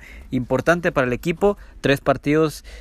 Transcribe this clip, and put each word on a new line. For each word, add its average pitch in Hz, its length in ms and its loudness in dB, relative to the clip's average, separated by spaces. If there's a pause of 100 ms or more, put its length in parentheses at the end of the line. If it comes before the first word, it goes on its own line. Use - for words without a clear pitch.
(300)
importante 135 640 0
para 135 160 0
el 123 60 -2
equipo, 180 440 0 (240)
tres 135 180 2
partidos, 147 640 0 (180)